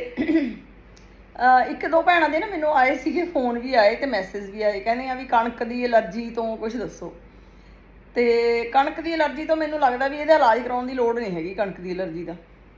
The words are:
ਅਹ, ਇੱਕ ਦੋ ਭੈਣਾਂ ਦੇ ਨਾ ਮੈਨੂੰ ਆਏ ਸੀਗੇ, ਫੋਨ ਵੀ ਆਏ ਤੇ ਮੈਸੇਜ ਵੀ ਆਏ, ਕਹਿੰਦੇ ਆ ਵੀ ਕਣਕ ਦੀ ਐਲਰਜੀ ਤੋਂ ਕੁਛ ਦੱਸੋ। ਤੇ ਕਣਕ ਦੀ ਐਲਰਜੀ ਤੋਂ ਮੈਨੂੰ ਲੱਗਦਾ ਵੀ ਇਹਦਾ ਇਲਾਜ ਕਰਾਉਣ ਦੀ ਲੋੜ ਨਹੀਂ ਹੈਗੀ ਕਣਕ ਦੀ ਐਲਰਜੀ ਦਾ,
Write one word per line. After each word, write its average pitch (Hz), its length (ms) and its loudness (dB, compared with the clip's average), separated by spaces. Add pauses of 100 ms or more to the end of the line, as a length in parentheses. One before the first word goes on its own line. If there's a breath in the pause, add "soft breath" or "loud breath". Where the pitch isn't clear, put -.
(100)
ਅਹ, - 1600 0
ਇੱਕ 302 160 -4
ਦੋ 330 160 4
ਭੈਣਾਂ 339 260 4
ਦੇ 294 100 0
ਨਾ 403 80 -2
ਮੈਨੂੰ 311 300 0
ਆਏ 269 200 4
ਸੀਗੇ, 294 280 -2
ਫੋਨ 247 340 -2
ਵੀ 254 160 -6
ਆਏ 220 220 6
ਤੇ 277 100 -4
ਮੈਸੇਜ 202 440 -6
ਵੀ 214 120 -8
ਆਏ, 208 180 0
ਕਹਿੰਦੇ 247 280 -2
ਆ 262 60 -6
ਵੀ 254 100 -10
ਕਣਕ 240 400 0
ਦੀ 240 200 -4
ਐਲਰਜੀ 226 460 0
ਤੋਂ 226 260 -4
ਕੁਛ 220 200 -8
ਦੱਸੋ। 180 380 -10 (1000 soft breath)
ਤੇ 233 500 2 (100)
ਕਣਕ 302 260 2
ਦੀ 320 120 -4
ਐਲਰਜੀ 302 320 0
ਤੋਂ 320 120 0
ਮੈਨੂੰ 302 240 -2
ਲੱਗਦਾ 262 280 2
ਵੀ 294 100 -8
ਇਹਦਾ 294 160 4
ਇਲਾਜ 247 280 4
ਕਰਾਉਣ 247 240 -4
ਦੀ 262 80 -8
ਲੋੜ 233 240 0
ਨਹੀਂ 220 140 -4
ਹੈਗੀ 170 220 -6
ਕਣਕ 196 260 -4
ਦੀ 180 100 -8
ਐਲਰਜੀ 175 340 -6
ਦਾ, 165 100 -10 (440)